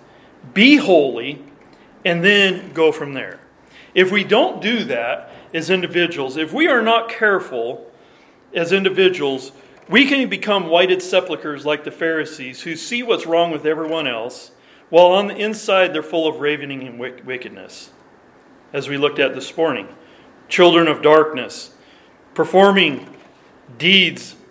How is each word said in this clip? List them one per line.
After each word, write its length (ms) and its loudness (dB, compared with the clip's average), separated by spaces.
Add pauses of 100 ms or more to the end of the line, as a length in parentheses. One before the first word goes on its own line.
(540)
be 240 6
holy, 640 0 (640)
and 180 -2
then 500 2
go 180 2
from 220 -8
there. 260 -12 (560)
If 160 4
we 120 0
don't 380 0
do 220 -2
that 480 -6 (220)
as 180 -4
individuals, 680 -2
if 160 -4
we 140 0
are 140 2
not 280 0
careful 800 -4 (640)
as 180 -2
individuals, 840 0 (340)
we 180 4
can 240 0
become 380 -2
whited 340 2
sepulchres 640 -4
like 180 -2
the 80 -10
Pharisees, 680 -6
who 140 -10
see 260 -8
what's 240 -2
wrong 260 0
with 140 -6
everyone 400 -4
else, 460 -8 (380)
while 180 8
on 200 2
the 100 -10
inside 560 0
they're 100 -6
full 240 -4
of 140 -6
ravening 420 -6
and 160 -16
wick-, 260 -12
wickedness, 640 -14 (840)
as 160 -6
we 80 -4
looked 220 -2
at 140 2
this 220 -12
morning. 320 -2 (640)
Children 380 6
of 140 -2
darkness, 680 2 (640)
performing 720 4 (680)
deeds 580 2 (160)